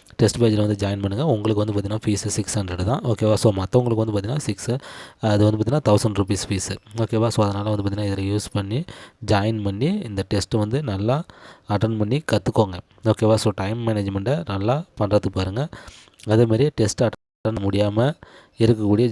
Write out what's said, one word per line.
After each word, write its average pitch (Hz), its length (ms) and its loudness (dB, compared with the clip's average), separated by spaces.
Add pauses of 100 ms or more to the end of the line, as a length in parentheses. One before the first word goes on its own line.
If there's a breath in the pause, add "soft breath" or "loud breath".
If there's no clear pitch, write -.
(140 loud breath)
டெஸ்ட் 117 240 2
பேட்ச்ல 107 240 4
வந்து 104 160 0
ஜாயின் 101 220 -2
பண்ணுங்க. 101 260 -2
உங்களுக்கு 107 340 0
வந்து 107 120 -2
பார்த்தீங்கன்னா, 101 300 -4
ஃபீஸ் 104 260 0
சிக்ஸ் - 280 -4
ஹண்ட்ரட் 90 280 -4
தான். 123 200 0
ஓகேவா? 107 300 2
So 110 180 4
மத்தவங்களுக்கு 113 500 0
வந்து 110 100 -2
பார்த்தீங்கன்னா, 104 320 -4
சிக்ஸ், - 260 -6 (520 loud breath)
அது 104 180 2
வந்து 107 160 4
பார்த்தீங்கன்னா, 120 280 0
தௌசண்ட் 104 340 4
ருப்பீஸ் 101 260 -2
ஃபீஸ். 95 240 -4 (300)
ஓகேவா? 113 300 0
So 117 120 0
அதனால 101 240 0
வந்து 104 180 -2
பார்த்தீங்கன்னா, 101 260 -2
இதுல 98 180 -4
யூஸ் 104 240 -2
பண்ணி, 101 280 -4 (480 loud breath)
ஜாயின் 107 360 2
பண்ணி, 101 280 -2 (140)
இந்த 98 240 -6
டெஸ்ட் 104 260 -2
வந்து 110 280 0
நல்லா 107 340 -2 (520 loud breath)
அட்டெண்ட் 110 300 0
பண்ணி 107 280 0
கத்துக்கோங்க. 101 520 0 (260)
ஓகேவா? 110 300 4
So 107 200 2
டைம் 107 280 -4
மேனேஜ்மெண்ட்டை 104 540 -2 (100)
நல்லா 107 300 0 (200)
பண்றதுக்கு 101 360 0
பாருங்க. 95 300 -4 (640 loud breath)
அதே 113 220 6
மாதிரி 113 280 2
டெஸ்ட் 110 280 0
அட்டெண்ட் 113 120 0 (300)
பண்ண 110 160 -2
முடியாம 101 460 2 (540 loud breath)
இருக்கக்கூடிய 110 520 4